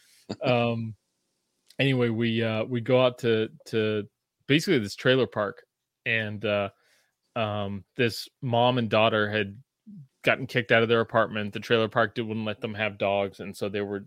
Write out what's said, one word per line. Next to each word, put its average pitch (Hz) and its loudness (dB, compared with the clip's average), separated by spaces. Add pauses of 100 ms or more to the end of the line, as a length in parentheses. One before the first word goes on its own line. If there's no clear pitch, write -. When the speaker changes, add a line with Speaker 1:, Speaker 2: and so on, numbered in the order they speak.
(280)
Speaker 1:
<laughs> - -8
Speaker 2:
Um, 117 0 (840)
anyway, 127 2
we, 113 0
uh, 110 -2
we 123 -4
go 127 4
out 123 2
to, 110 2 (200)
to 107 -2 (420)
basically 156 2
this 101 -6
trailer 127 4
park, 104 -6 (400)
and, 110 -2
uh, 101 0 (680)
um, 104 -4 (120)
this 117 -2 (140)
mom 123 2
and 113 -2
daughter 110 2
had 104 -2 (680)
gotten 120 0
kicked 123 0
out 113 6
of 113 2
their 117 4
apartment. 107 -2
The 113 -10
trailer 113 0
park 110 -2
did, 117 -6
wouldn't 107 -6
let 107 -8
them 110 -8
have 104 -4
dogs, 101 0
and 98 -12
so 104 -4
they 101 -4
were, 101 -6